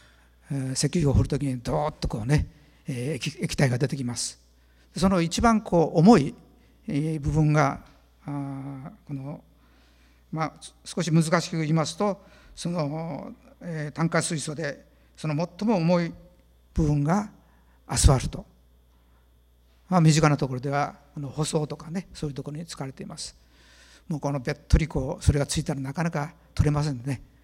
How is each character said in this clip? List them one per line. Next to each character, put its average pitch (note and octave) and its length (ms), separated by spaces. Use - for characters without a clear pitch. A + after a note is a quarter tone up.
え C#3+ 40
ー、 C3 180
石 D3 140
油 D3 120
を A#2+ 40
掘 C3 100
る B2+ 40
と C#3+ 100
き C#3+ 80
に B2+ 140
ド D3+ 260
ー - 20
ッ - 40
と - 160
こ - 160
う - 20
ね、 D#3 200
え C3 260
ー、 - 20
液-、 - 280
液 - 140
体 C#3 140
が B2 80
出 C3 100
て D3+ 80
き C#3 80
ま A#2+ 120
す。 - 220
そ F#3 120
の F#3 140
一 E3+ 180
番 A3+ 220
こ E3 320
う F3 40
重 F#3+ 200
い、 C3 160
え D#3 280
ー、 C#3+ 40
部 D3 100
分 D3+ 220
が、 C#3+ 280
あ D3+ 40
ー、 C#3 600
こ C#3+ 80
の、 C3+ 280
ま D#3+ 140
あ、 - 80
少 - 180
し E3+ 80
難 D#3+ 140
し - 80
く E3 100
言 D#3 100
い D#3 40
ま D#3+ 140
す - 100
と、 G3+ 240
そ - 160
の、 E3 640
え D#3 280
ー、 - 20
炭 D#3+ 160
化 D#3+ 120
水 D#3+ 200
素 D3+ 140
で、 C#3+ 300
そ D#3 120
の D#3 200
最 G#3 100
も A3 80
重 F3 260
い E3+ 120
部 E3+ 80
分 D3 220
が G#3 260
ア - 100
ス - 100
フ D3 60
ァ B2+ 80
ル - 80
ト。 - 160
ま F#3 100
あ、 - 20
身 D#3 120
近 D3+ 160
な C#3+ 80
と C#3 120
こ C3 60
ろ A#2+ 60
で C#3 100
は、 C#3+ 260
あ D#3 40
の、 C#3 80
舗 D3+ 160
装 D3+ 220
と D3 100
か C#3+ 140
ね、 F3+ 240
そ - 120
う C#3+ 40
い - 20
う - 20
と C#3 80
こ D3 80
ろ D3 60
に E3 100
使 - 160
わ C3+ 40
れ C3+ 60
て - 100
い - 40
ま D#3 120
す。 - 180
も D#3 80
う C3+ 40
こ C#3+ 120
の C#3+ 80
べ D3 120
っ - 40
と - 200
り D#3+ 120
こ C3+ 320
う、 - 40
そ D3+ 80
れ C#3+ 60
が C#3+ 80
つ - 120
い D3 60
た D3+ 100
ら C3+ 60
な C3+ 120
か E3+ 100
な E3+ 80
か D#3 240
取 - 120
れ D3 40
ま D3 120
せ D3+ 80
ん A#2+ 140
ね。 C3+ 180